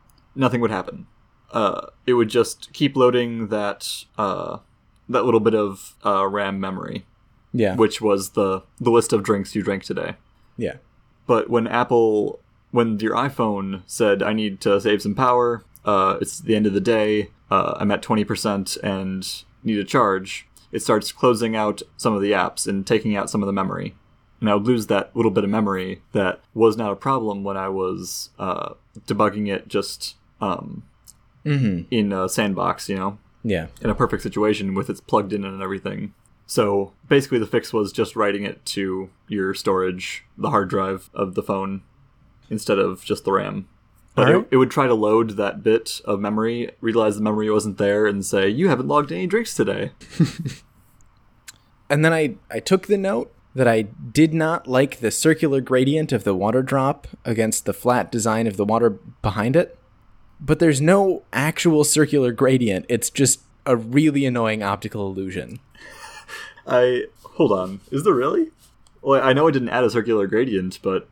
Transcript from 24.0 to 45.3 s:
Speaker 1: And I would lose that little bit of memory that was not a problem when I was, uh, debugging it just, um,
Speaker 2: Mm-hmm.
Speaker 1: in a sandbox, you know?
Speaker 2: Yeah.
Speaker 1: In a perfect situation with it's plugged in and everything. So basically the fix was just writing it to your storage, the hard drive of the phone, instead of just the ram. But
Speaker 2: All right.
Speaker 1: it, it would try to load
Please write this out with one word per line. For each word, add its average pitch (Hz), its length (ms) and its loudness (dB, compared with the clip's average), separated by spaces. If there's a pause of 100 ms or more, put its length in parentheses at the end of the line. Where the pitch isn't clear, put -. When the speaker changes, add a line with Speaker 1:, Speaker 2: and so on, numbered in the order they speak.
Speaker 1:
And 110 80 0
I 104 60 4
would 104 120 0
lose 117 200 2
that 101 280 -2
little 110 160 2
bit 101 140 0
of 98 40 -2
memory 95 520 -2 (100)
that 95 300 -2 (120)
was 110 240 4
not 107 140 -2
a 98 60 -4
problem 110 480 -2
when 98 120 -6
I 95 120 -4
was, 92 680 -6
uh, - 360 -6 (340)
debugging 104 400 0
it 98 220 -6
just, - 480 -6 (240)
um, - 420 -6 (600)
Speaker 2:
Mm-hmm. 117 460 0
Speaker 1:
in 107 200 0
a 95 160 -2
sandbox, 95 600 -2
you 98 80 -4
know? 101 220 -6 (220)
Speaker 2:
Yeah. 90 260 -4 (140)
Speaker 1:
In 113 80 -2
a 101 60 0
perfect 113 260 -2
situation 104 520 -2
with 95 160 -4
it's 101 100 -8
plugged 101 320 -2
in 101 140 -4
and 95 160 -10
everything. 98 520 -8 (320)
So 101 460 0 (160)
basically 135 320 2
the 110 80 -2
fix - 240 -2
was 104 220 -2
just 110 240 -4
writing 101 260 0
it 98 220 -10
to 95 440 -4 (200)
your 95 240 -2
storage, 92 720 -2 (120)
the 101 120 -4
hard 101 200 0
drive 95 440 -4
of 95 220 -4
the 101 80 -4
phone, 98 400 -4 (640)
instead 104 300 -2
of 95 260 -2
just - 180 -4
the 98 80 -2
ram. 101 380 -2 (480)
But 127 120 4
Speaker 2:
All 160 40 6
right. 185 120 4
Speaker 1:
it, - 100 0
it - 20 8
would 127 140 4
try 139 160 0
to 120 80 4
load 107 420 2